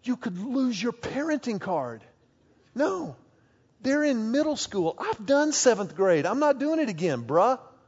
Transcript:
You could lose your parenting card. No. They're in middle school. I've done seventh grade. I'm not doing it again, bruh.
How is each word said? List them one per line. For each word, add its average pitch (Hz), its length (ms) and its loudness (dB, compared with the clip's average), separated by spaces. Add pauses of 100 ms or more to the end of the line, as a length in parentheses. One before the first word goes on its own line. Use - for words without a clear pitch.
You 247 140 -4
could 180 220 -8
lose 247 440 -2
your 233 100 -2
parenting 262 680 -4
card. 127 420 -4 (720)
No. 302 420 -2 (680)
They're 277 200 2
in 233 300 0
middle 302 240 0
school. 170 420 -2
I've 403 260 -6
done 285 280 4
seventh 208 420 2
grade. 170 320 4
I'm 220 120 0
not 285 200 2
doing 311 220 0
it 277 80 0
again, 151 360 -2
bruh. 190 360 2 (280)